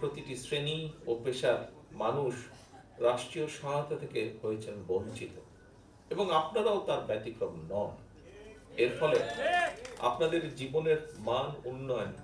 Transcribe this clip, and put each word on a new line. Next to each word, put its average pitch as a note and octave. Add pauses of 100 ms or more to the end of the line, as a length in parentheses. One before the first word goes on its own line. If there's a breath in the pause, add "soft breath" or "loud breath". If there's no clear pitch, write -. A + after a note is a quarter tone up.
প্রতিটি C3+
শ্রেণী D3+ (180)
ও A#2
পেশার B2 (200)
মানুষ B2 (640)
রাষ্ট্রীয় B2+
সহায়তা D3
থেকে A2+
হয়েছেন G#2+ (120)
বঞ্চিত G2 (720)
এবং F#3
আপনারাও G3+
তার C#3
ব্যতিক্রম G#2+
নন। G2 (800)
এর A#2+ (100)
ফলে D#3 (800)
আপনাদের D#3+
জীবনের D3+
মান B2+
উন্নয়ন, B2+ (120)